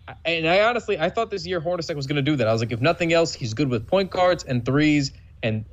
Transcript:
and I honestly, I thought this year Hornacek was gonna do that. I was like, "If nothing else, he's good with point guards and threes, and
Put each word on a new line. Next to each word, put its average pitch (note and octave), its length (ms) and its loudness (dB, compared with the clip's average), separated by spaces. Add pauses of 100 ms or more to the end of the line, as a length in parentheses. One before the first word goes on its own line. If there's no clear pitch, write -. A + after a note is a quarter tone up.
(240)
and E3 240 0
I F#3+ 140 4
honestly, A3 360 0
I D#3+ 120 0
thought A3+ 200 -2
this F3+ 160 -8
year F3+ 140 -4
Hornacek E3+ 340 -4
was C#3+ 120 -6
gonna C#3+ 160 -2
do D3+ 140 0
that. A#2 120 2
I A2 40 4
was A2+ 100 0
like, A2+ 100 -4
"If A2+ 80 -4
nothing E3 320 2
else, E3 220 4
he's A2+ 180 -6
good C3+ 160 0
with A#2+ 180 -2
point F#3 240 0
guards F3+ 320 2
and B2 220 -4
threes, C#3+ 480 2 (300)
and A2 300 -4